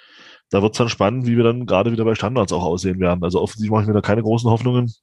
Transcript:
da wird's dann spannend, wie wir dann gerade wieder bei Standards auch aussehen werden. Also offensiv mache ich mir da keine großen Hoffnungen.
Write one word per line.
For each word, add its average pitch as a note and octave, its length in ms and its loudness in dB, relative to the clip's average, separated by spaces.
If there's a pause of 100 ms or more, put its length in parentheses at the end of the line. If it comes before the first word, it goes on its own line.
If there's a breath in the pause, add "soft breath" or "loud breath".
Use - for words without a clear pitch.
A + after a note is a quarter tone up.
(500 loud breath)
da G2 120 2
wird's A2 160 0
dann A#2 120 2
spannend, B2 360 0
wie A#2 120 2
wir A#2+ 60 4
dann A#2+ 200 0
gerade G#2 260 2
wieder A2+ 140 -2
bei A2+ 100 2
Standards A2 380 -2
auch E2+ 100 -2
aussehen F2+ 380 -2
werden. F2+ 240 0
Also F2+ 160 0
offensiv G#2+ 300 -4
mache A2 120 2
ich G#2 60 -2
mir G#2+ 60 0
da G2+ 80 2
keine A#2 200 0
großen A2+ 280 0
Hoffnungen. B2 420 0 (100)